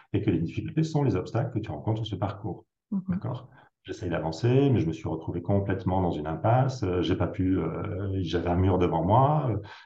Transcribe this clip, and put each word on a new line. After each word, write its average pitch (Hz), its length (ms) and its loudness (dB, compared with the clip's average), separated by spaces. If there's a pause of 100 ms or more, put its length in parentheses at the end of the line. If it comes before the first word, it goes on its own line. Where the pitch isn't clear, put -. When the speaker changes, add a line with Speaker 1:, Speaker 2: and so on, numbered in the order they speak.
(140)
Speaker 1:
et 120 80 2
que - 80 0
les 85 100 2
difficultés - 440 -2
sont 147 200 0
les 117 120 2
obstacles 113 380 -2
que 107 60 0
tu - 120 -8
rencontres 113 340 -2
sur - 100 -6
ce - 40 -8
parcours. - 460 -6 (260)
Speaker 2:
Mhm. 190 180 -2
Speaker 1:
D'accord ? 170 400 -4 (340)
J'essaye - 260 -8
d'avancer, 120 600 2
mais 107 100 4
je 80 80 2
me - 60 -2
suis - 160 -6
retrouvé 82 320 -6
complètement 95 600 0
dans 87 100 2
une 76 160 -4
impasse, 117 560 2
euh, 90 180 2
j'ai 85 160 2
pas 87 100 0
pu, 92 320 0
euh, 95 640 -4
j'avais 85 280 0
un 87 60 2
mur 92 240 4
devant 82 240 2
moi, 135 460 4
euh, 101 80 0 (280)